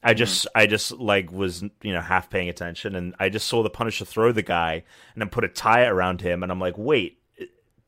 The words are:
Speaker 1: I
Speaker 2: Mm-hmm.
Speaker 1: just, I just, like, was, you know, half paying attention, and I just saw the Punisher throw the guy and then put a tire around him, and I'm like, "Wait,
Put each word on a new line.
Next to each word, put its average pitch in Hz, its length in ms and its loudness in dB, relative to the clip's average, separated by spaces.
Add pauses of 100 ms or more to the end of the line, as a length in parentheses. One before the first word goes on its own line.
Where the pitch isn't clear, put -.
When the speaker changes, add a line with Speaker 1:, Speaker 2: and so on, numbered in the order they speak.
Speaker 1:
I 117 80 6
Speaker 2:
Mm-hmm. 110 80 6
Speaker 1:
just, 110 360 0
I 110 120 8
just, 104 260 0
like, 98 400 0
was, 90 300 -4 (180)
you 104 120 -6
know, 85 80 -2
half 90 280 0
paying 90 220 -2
attention, 87 460 -8
and 90 240 -6
I 98 100 2
just 107 160 -4
saw 117 160 2
the 107 80 0
Punisher 110 340 -6
throw 117 280 2
the 113 100 0
guy 82 300 0 (420)
and 110 80 -12
then 101 80 -4
put 113 140 -2
a 92 40 -2
tire 117 460 4
around 90 260 0
him, 90 220 -2
and 90 100 -4
I'm 92 80 -4
like, 90 160 -2
"Wait, 110 440 -2 (680)